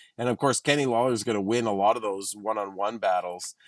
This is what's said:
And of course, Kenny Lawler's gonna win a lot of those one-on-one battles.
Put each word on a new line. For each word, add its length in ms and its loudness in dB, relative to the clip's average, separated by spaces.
And 120 0
of 80 0
course, 240 0
Kenny 240 2
Lawler's 400 2
gonna 160 0
win 240 0
a 80 0
lot 240 4
of 40 -8
those 360 -6
one-on-one 640 -4
battles. 560 -2